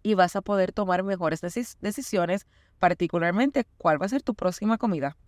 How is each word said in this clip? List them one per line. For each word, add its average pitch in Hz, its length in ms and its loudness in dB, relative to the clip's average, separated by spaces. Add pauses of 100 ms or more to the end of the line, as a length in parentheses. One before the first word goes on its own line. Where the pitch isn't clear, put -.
Y 214 140 2
vas 180 200 4
a 196 60 0
poder 190 320 0
tomar 185 300 0
mejores 180 380 -2
decis-, 202 380 -8
decisiones, 202 680 -2 (320)
particularmente 180 840 0 (120)
cuál 156 240 2
va 190 60 -2
a - 20 -4
ser 269 140 -2
tu 233 100 -2
próxima 208 440 -2
comida. 156 380 -2 (120)